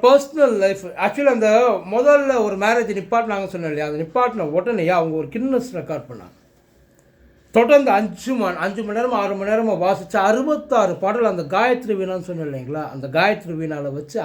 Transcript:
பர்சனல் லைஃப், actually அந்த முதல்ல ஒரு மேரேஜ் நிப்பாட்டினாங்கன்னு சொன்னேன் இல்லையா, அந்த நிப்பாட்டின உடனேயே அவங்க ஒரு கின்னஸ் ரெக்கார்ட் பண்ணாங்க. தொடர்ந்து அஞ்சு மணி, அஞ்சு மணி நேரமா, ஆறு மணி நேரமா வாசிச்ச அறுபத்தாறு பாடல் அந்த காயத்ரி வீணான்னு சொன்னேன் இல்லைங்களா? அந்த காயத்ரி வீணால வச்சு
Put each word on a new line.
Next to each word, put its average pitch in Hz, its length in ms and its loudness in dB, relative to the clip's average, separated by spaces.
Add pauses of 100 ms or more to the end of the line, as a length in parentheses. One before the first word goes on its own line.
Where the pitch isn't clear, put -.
பர்சனல் 277 540 4
லைஃப், 196 280 0
actually 202 400 -2
அந்த 226 600 4
முதல்ல 262 580 4
ஒரு 202 140 -2
மேரேஜ் 220 340 2
நிப்பாட்டினாங்கன்னு 202 560 -2
சொன்னேன் 175 240 -6
இல்லையா, 151 160 -4
அந்த 151 160 -4
நிப்பாட்டின 220 380 0
உடனேயே 175 480 0
அவங்க 165 280 2
ஒரு 151 100 -4
கின்னஸ் 247 480 -4
ரெக்கார்ட் 151 360 -8
பண்ணாங்க. 95 240 -18 (1200)
தொடர்ந்து 254 360 6
அஞ்சு 208 440 0
மணி, 190 300 -2
அஞ்சு 196 180 -4
மணி 208 160 -6
நேரமா, 247 240 0
ஆறு 196 140 -2
மணி 196 140 -4
நேரமா 220 320 0
வாசிச்ச - 320 -2 (140)
அறுபத்தாறு 247 720 2
பாடல் 214 300 0
அந்த 175 120 -6 (120)
காயத்ரி 240 400 0
வீணான்னு 185 320 -6
சொன்னேன் 165 200 -6
இல்லைங்களா? 139 420 -8
அந்த 135 180 -10
காயத்ரி 175 520 0
வீணால 147 320 -6
வச்சு 151 320 -8